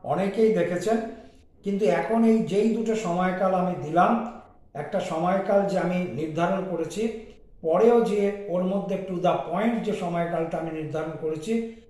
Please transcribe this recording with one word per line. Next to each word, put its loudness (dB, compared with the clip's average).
অনেকেই 2
দেখেছেন। 2
কিন্তু 0
এখন 2
এই 6
যেই 2
দুটো 0
সময়কাল 0
আমি 0
দিলাম, 2
একটা -4
সময়কাল 0
যে 0
আমি -2
নির্ধারণ -2
করেছি, -4
পরেও 6
যে 0
ওর 0
মধ্যে -2
to -4
the -4
point 0
যে -2
সময়কালটা -2
আমি -6
নির্ধারণ -6
করেছি, -4